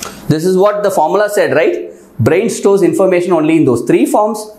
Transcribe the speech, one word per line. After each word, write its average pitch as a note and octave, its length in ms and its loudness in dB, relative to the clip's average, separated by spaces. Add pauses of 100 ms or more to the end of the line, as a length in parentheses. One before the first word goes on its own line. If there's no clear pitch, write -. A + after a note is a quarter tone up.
(280)
This D#3 180 -2
is F#3 120 2
what G3+ 260 0
the G3+ 80 0
formula F#3+ 380 0
said, F3 240 0
right? - 380 -2 (280)
Brain E3+ 300 2
stores G3 320 0
information F3 500 0
only D#3+ 260 2
in D3+ 80 2
those A#2+ 180 0
three F#3+ 220 2
forms. C4+ 400 -2 (120)